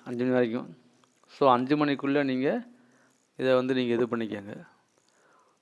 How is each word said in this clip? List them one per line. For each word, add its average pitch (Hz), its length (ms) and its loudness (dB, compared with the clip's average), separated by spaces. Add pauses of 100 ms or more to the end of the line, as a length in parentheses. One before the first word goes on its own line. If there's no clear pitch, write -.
அஞ்சு 123 180 -6
மணி 127 120 2
வரைக்கும். 123 420 -2 (500)
So, 139 260 4
அஞ்சு 135 340 2
மணிக்குள்ள 139 380 0
நீங்க 139 420 -2 (680)
இதை 131 180 2
வந்து 127 200 2
நீங்க 123 200 0
இது 117 120 2
பண்ணிக்கங்க. 110 580 -6 (960)